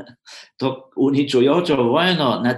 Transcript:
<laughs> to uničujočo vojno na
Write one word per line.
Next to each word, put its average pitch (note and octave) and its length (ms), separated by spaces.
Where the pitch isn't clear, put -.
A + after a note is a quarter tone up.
<laughs> - 520
to - 380
uničujočo C#3 800
vojno C#3 680
na B2 120